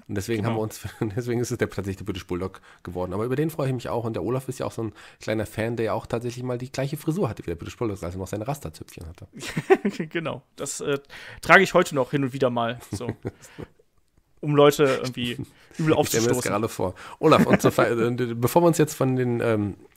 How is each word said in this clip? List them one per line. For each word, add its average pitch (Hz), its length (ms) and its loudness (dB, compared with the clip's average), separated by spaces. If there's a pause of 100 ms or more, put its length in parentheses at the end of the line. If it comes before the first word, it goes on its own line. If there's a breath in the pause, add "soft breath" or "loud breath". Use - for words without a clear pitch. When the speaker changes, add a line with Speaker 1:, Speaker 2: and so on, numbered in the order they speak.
Speaker 1:
Und 104 80 -8
deswegen 104 300 -2
haben 113 80 0
Speaker 2:
Genau. 110 60 -2
Speaker 1:
wir 107 40 -2
uns, - 180 -8 (180)
<laughs> 107 160 -4
deswegen 120 240 -2
ist 120 120 -2
es 120 60 -4
der, 104 120 -2
tatsächlich 95 280 -6
der 95 80 -12
British 95 220 -8
Bulldog 90 340 -6 (220 soft breath)
geworden. 90 300 -6
Aber 104 120 -2
über 127 100 -2
den 151 140 0
freue 156 200 -4
ich 131 40 0
mich 120 160 -6
auch. 113 160 -2
Und 113 80 -4
der 98 100 -4
Olaf 127 260 -2
ist 131 100 -10
ja 131 60 -2
auch 117 60 -4
so 117 120 -6
ein 107 100 -6 (280 loud breath)
kleiner 110 240 -2
Fan, 113 320 -4
der 113 100 0
ja 98 60 0
auch 113 140 -4
tatsächlich 120 360 -6
mal 127 140 -4
die 127 140 -10
gleiche 139 260 -4
Frisur 160 320 -2
hatte - 140 -10
wie - 80 -8
der 85 40 -4
British - 220 -12
Bulldog, 101 260 -4
als 87 120 -6
er 95 40 -8
noch 95 80 -6
seine 104 200 -6
Rastazöpfchen - 600 -10
hatte. - 200 -16 (360)
Speaker 2:
<laughs> 185 460 0
Genau. 139 320 -6 (140)
Das, - 260 -8
äh, 147 160 -2 (440 loud breath)
trage 190 220 8
ich - 120 0
heute 180 200 4
noch 131 160 0
hin 139 120 0
und 127 100 -2
wieder 135 160 2
mal 120 300 -2 (120)
so. 120 220 -6
Speaker 1:
<laughs> - 60 -14 (1200 loud breath)
Speaker 2:
Um 147 140 0
Leute 143 300 8 (180)
irgendwie 120 340 -4 (400 soft breath)
übel 156 220 4
Speaker 1:
Ich 147 80 2
stell 113 140 2
mir 113 80 4
das 127 80 2
Speaker 2:
aufzustoßen. 120 140 -2
Speaker 1:
gerade 104 180 0
vor. 92 260 -4 (240 loud breath)
Olaf, 160 260 8
und - 160 4
zur - 120 4
Fe-, 123 160 4
<laughs> 120 300 0
äh, 120 160 -2
bevor 120 260 4
wir 175 60 6
uns 165 100 4
jetzt 151 160 2
von 131 240 0
den, 123 240 0
ähm, 107 320 0 (240)